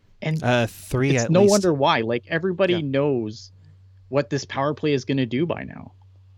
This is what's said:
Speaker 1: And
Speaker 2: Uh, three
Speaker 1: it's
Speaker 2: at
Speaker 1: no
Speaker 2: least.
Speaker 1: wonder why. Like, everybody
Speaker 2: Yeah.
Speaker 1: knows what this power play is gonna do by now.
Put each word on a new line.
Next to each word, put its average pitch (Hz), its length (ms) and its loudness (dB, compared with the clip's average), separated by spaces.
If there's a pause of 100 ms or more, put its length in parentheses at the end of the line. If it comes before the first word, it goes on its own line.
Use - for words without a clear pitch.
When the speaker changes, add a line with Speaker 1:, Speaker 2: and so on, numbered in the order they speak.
(220)
Speaker 1:
And 156 220 -2
Speaker 2:
Uh, 120 240 2
three 135 480 -2
Speaker 1:
it's 120 100 2
Speaker 2:
at 135 60 0
Speaker 1:
no 180 100 6
Speaker 2:
least. 202 80 8
Speaker 1:
wonder 196 240 4
why. 139 280 2
Like, 120 260 -2
everybody 180 480 0
Speaker 2:
Yeah. 170 60 -2
Speaker 1:
knows 135 680 -2 (580)
what 143 200 -2
this 139 160 -4
power 139 300 -2
play 151 180 -2
is 131 100 0
gonna 135 220 -2
do 123 220 -2
by - 160 -6
now. - 300 -16 (440)